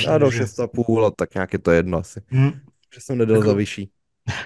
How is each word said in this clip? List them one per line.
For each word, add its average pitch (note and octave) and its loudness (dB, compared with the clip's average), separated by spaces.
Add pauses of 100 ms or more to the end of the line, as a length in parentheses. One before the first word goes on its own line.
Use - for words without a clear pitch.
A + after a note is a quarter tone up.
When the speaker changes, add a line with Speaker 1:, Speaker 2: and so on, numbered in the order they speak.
Speaker 1:
Já D#3 2
dal C#3+ 4
Speaker 2:
takže A#2 -2
Speaker 1:
šest B2 -6
a A#2+ -4
půl A2+ 0
a G2+ 2
tak - -6
nějak F#2 -4
je F#2+ -4
to - 0
jedno F2 2
asi. - -10
Speaker 2:
Hmm. C3+ 2 (440)
Speaker 1:
Že A#2 -20
jsem C3 -6
nedal A2 4
Speaker 3:
Jako G#2+ 4
Speaker 1:
za G2+ 4
vyšší. G2+ -4 (560)